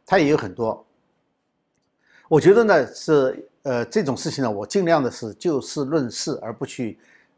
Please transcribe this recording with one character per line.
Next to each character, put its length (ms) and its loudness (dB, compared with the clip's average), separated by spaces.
它 120 2
也 100 4
有 100 2
很 160 -6
多。 300 -6
我 140 4
觉 120 8
得 100 6
呢， 300 2
是， 540 0
呃， 240 -4
这 180 -2
种 140 -2
事 140 -8
情 120 -4
呢， 60 0
我 160 -6
尽 180 -2
量 180 2
的 80 -2
是 260 -10
就 260 -2
事 240 -6
论 240 -2
事， 320 -8
而 100 -10
不 140 -10
去， 320 -8